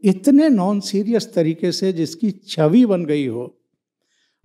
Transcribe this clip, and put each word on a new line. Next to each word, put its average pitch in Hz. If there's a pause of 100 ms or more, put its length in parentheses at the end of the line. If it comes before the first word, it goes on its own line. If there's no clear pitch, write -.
इतने 277
नॉन 202
सीरियस 214
तरीके 165
से 190
जिसकी 170
छवि 180
बन 180
गई 147
हो, 120 (840)